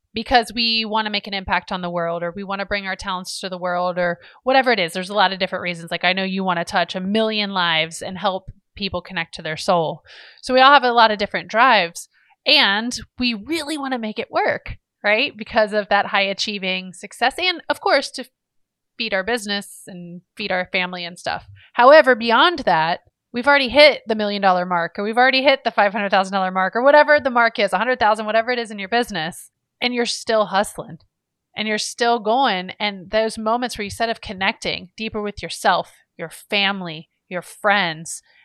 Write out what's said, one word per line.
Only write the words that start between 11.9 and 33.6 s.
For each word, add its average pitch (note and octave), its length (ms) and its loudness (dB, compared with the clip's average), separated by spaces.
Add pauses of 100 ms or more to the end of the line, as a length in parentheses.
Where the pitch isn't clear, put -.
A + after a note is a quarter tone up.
and A#3+ 540 2 (200)
we B3 160 0
really C#4+ 440 -6
wanna C4 200 -6
make G#3+ 200 -8
it - 120 -8
work, - 460 -4 (260)
right? G#3+ 320 0
Because G#3+ 380 0
of G#3 160 -2
that G3+ 180 2
high G3 160 0
achieving F#3+ 720 -6
success, - 460 -4
and F4 320 -2
of D4 100 -4
course, D#4 320 2
to B3+ 140 -12 (720)
feed A3 160 -4
our F#3+ 100 0
business G3+ 640 -6
and F3 340 -16 (160)
feed G3+ 160 -6
our F3+ 200 -2
family F3+ 340 -4
and F3 120 -14
stuff. - 280 -8 (260)
However, B3+ 420 8
beyond A#3 460 2
that, E3 400 0 (320)
we've A#3+ 160 -4
already C#4 220 4
hit C#4+ 360 6
the A3 80 -2
million G#3 280 -2
dollar F3+ 240 4
mark, E3+ 320 -2
or G3+ 60 -4
we've A3 120 -4
already C4 260 4
hit C4+ 220 4
the A#3 60 -2
five G#3 220 2
hundred G3+ 180 -2
thousand G3 240 2
dollar F#3+ 160 0
mark, F#3 260 -2
or A#3 60 0
whatever D4 360 6
the C#4+ 120 -2
mark A#3 280 2
is, G3+ 140 2
a F#3 60 2
hundred B3 200 0
thousand, G#3+ 280 2
whatever A3 240 0
it B3 80 -2
is A3+ 120 -6
in G#3+ 80 -12
your F#3+ 120 -10
business, F#3+ 600 -4 (300)
and B3 140 -2
you're A#3+ 120 0
still A3 400 0
hustling E3+ 520 -4 (580)
and G#3 100 -6
you're G#3+ 120 -2
still A#3+ 420 0
going. G#3 580 0
And G3 320 -8
those A3 260 0
moments A3+ 400 -4